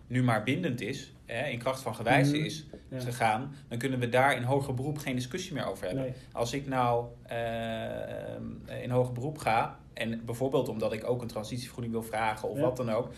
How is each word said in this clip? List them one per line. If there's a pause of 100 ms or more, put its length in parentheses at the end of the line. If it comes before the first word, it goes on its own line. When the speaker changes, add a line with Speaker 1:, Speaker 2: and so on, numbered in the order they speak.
Speaker 1:
nu
maar
bindend
is... (140)
Hè,
in
kracht
van
gewijzen
Speaker 2:
Mhm.
Speaker 1:
is (220)
Speaker 2:
Ja.
Speaker 1:
gegaan... (140)
dan
kunnen
we
daar
in
hoger
beroep
geen
discussie
meer
over
hebben.
Speaker 2:
Nee. (200)
Speaker 1:
Als
ik
nou, (180)
eh,
in
hoger
beroep
ga... (160)
en
bijvoorbeeld
omdat
ik
ook
een
transitievergoeding
wil
vragen
of
Speaker 2:
Ja.
Speaker 1:
wat
dan
ook...